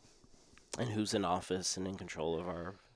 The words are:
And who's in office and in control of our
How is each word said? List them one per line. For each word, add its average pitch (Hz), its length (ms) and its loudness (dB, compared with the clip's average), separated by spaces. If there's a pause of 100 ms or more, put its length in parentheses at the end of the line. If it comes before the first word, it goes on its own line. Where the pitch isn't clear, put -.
(760)
And 120 120 -2
who's 107 260 2
in 101 100 4
office 92 520 2
and 95 100 -2
in 95 80 -2
control 82 440 -2
of 87 80 -4
our 85 280 -6 (200)